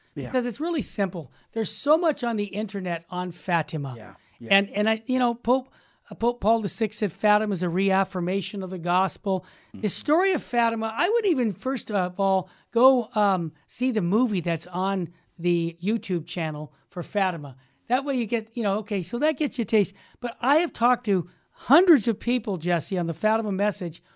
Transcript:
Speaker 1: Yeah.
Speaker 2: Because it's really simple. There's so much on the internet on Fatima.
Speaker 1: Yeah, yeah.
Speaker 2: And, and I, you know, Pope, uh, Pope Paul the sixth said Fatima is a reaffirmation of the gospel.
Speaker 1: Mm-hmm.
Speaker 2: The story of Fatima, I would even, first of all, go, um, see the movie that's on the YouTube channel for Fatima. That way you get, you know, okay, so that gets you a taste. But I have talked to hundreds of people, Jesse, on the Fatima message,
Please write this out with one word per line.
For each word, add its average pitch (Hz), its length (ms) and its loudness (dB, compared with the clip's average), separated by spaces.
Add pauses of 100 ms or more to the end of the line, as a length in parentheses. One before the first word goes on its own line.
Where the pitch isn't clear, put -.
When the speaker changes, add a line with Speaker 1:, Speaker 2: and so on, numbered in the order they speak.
(160)
Speaker 1:
Yeah. 135 140 -6
Speaker 2:
Because 247 180 0
it's 220 120 -6
really 330 220 -2
simple. 185 500 -4 (200)
There's 226 200 -4
so 302 240 2
much 339 280 0
on 233 140 -2
the 208 80 -2
internet 190 640 -6
on 180 200 -4
Fatima. 156 640 -2
Speaker 1:
Yeah, 101 180 -14 (260)
yeah. 117 100 -8
Speaker 2:
And, 196 220 4
and 208 180 0
I, 220 160 -2
you 254 140 0
know, 240 160 0
Pope, 247 340 0 (400)
uh, 180 60 -14
Pope 240 260 -2
Paul 226 200 4
the 202 80 -4
sixth - 280 -4
said 196 140 -2
Fatima 208 420 2
is 165 80 -4
a 175 80 0
reaffirmation 190 920 0
of 180 80 -8
the 185 80 -8
gospel. 185 640 0 (240)
Speaker 1:
Mm-hmm. - 120 -16
Speaker 2:
The 208 80 0
story 370 440 2
of 233 80 -2
Fatima, 226 500 -2
I 262 160 0
would 440 200 0
even, 254 260 2
first - 380 -6
of 180 280 -2
all, 190 300 2 (220)
go, 254 420 4
um, 190 380 2 (160)
see 254 240 -2
the 214 100 0
movie 202 400 2
that's 165 240 -2
on 185 440 -2 (300)
the 170 440 0
YouTube 185 420 -2
channel 156 480 -6 (160)
for 170 140 -6
Fatima. 165 520 -2 (320)
That 262 180 2
way 277 100 0
you 240 100 0
get, 220 300 -4
you 233 80 -2
know, 202 160 2
okay, 202 240 -4
so 240 160 -6
that 311 180 0
gets 302 200 -2
you 240 60 0
a - 20 -4
taste. 214 280 2 (260)
But 240 220 -6
I 269 160 4
have 339 160 0
talked 240 320 2
to 190 240 0 (220)
hundreds 311 560 6
of 214 120 0
people, 233 380 -2
Jesse, 170 400 -2
on 175 100 0
the 165 60 -2
Fatima 214 380 0
message, 190 500 -2 (140)